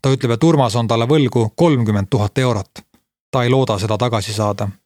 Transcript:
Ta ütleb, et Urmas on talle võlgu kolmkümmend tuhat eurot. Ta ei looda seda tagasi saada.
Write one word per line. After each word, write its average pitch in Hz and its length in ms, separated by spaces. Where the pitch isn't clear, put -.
Ta 135 80
ütleb, 131 200
et 117 140
Urmas 139 320
on 117 120
talle 117 160
võlgu 123 520
kolmkümmend 113 540
tuhat 104 280
eurot. 120 320
Ta 127 120
ei 120 80
looda 127 280
seda 107 200
tagasi 113 340
saada. 104 360